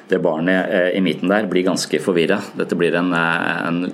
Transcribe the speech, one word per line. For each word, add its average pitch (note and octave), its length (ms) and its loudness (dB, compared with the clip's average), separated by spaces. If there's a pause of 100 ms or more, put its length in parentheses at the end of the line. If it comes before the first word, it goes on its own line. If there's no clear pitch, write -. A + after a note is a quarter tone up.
det F#2 140 0
barnet, F2 480 0
eh, F2+ 260 2
i G2 80 2
midten E2+ 240 -2
der G#2 180 2
blir F2+ 200 2
ganske D#2 340 -2
forvirret. F#2 560 0
Dette - 200 -2
blir E2 200 2
en, F2 160 0
eh, E2+ 560 -2
en E2+ 140 -2 (120)